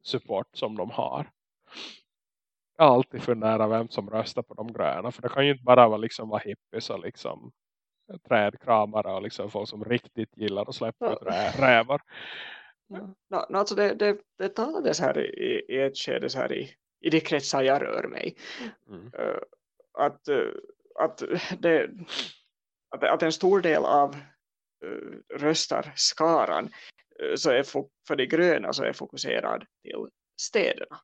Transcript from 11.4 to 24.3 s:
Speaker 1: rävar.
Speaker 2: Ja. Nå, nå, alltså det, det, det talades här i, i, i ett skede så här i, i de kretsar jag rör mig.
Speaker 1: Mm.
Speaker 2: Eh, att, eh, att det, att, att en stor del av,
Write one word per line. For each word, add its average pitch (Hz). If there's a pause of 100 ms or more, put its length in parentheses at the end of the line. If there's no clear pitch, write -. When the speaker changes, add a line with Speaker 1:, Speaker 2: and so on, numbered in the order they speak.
Speaker 1:
rävar. 127 (840)
Speaker 2:
Ja. 190 (140)
Nå, 190
nå, 185
alltså 208
det, 202
det, 208 (200)
det 190
talades 233
här 143
i, 62
i, -
i 135
ett 135
skede 127
så 131
här 123
i, - (280)
i 165
de 156
kretsar 143
jag 135
rör -
mig. - (520)
Speaker 1:
Mm. 104
Speaker 2:
Eh, - (600)
att, 139
eh, 120 (500)
att - (360)
det, 160 (1040)
att, 117
att 160
en 160
stor 185
del 156
av, 143 (720)